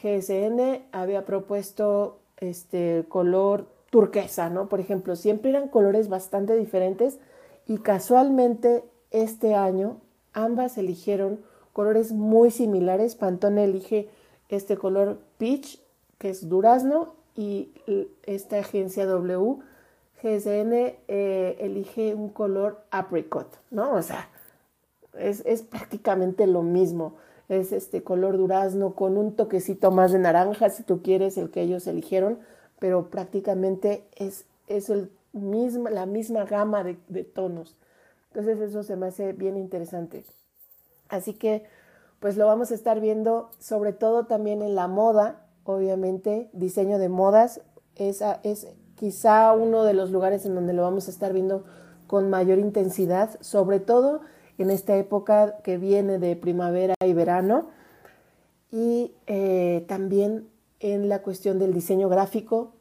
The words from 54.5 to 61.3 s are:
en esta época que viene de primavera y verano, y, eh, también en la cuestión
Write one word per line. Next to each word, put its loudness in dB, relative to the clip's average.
en 0
esta 0
época 2
que -4
viene 2
de 0
primavera 0
y 4
verano, 2
y, -2
eh, 0
también -2
en -2
la -2
cuestión -2